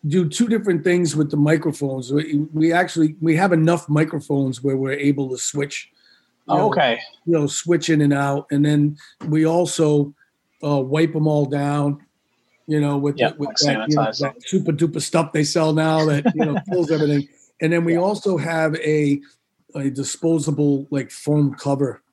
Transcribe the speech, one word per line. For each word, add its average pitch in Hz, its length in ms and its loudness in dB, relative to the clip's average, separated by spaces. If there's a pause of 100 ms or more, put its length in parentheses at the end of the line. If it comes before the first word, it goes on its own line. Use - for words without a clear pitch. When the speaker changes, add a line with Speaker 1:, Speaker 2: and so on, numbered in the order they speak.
Speaker 1:
do 165 220 2
two 233 200 0
different 202 360 0
things 175 320 2
with 151 160 0
the 151 60 -2
microphones. 143 760 0
We, 151 420 0
we 160 200 2
actually, 165 480 2
we 160 160 2
have 185 160 2
enough 165 340 2
microphones 143 760 -2
where 135 120 0
we're 135 160 -2
able 139 380 0
to 127 80 -6
switch, - 520 -6 (600)
you - 40 0
Speaker 2:
Oh, - 40 2
Speaker 1:
know, 214 100 2
Speaker 2:
okay. 135 320 0 (260)
Speaker 1:
you 170 80 0
know, 147 140 2
switch 165 420 -2
in 151 120 4
and 143 100 4
out. 139 400 -2
And 143 140 2
then 147 320 2 (320)
we 156 160 2
also, 151 680 2 (480)
uh, 147 200 0
wipe 156 340 0
'em 156 100 0
all 147 200 2
down, 143 540 -2 (680)
you 151 140 0
know, 143 160 0
with, 143 200 -2
Speaker 2:
Yeah, 120 120 2
Speaker 1:
the, - 80 -12
with 143 100 -6
Speaker 2:
like - 120 -8
Speaker 1:
that, 147 300 0
you 151 60 2
know, 117 60 2
Speaker 2:
sanitizer. 110 180 -2
Speaker 1:
that 139 240 -6
super 165 300 -2
duper 156 280 -2
stuff 165 300 -2
they 151 140 0
sell 156 260 0
now 156 340 2
that, 147 300 0
you 151 80 0
know, 143 200 -2
Speaker 2:
<laughs> - 60 -16
Speaker 1:
kills 175 220 0
everything. 147 380 0 (320)
And 160 100 0
then 170 140 0
we 165 80 0
Speaker 2:
Yeah. 170 60 2
Speaker 1:
also 202 380 0
have 160 380 -2
a, 151 460 0 (520)
a 139 160 -2
disposable, 143 1000 -2
like, 135 220 -6
foam 147 440 0
cover. 139 460 -4 (120)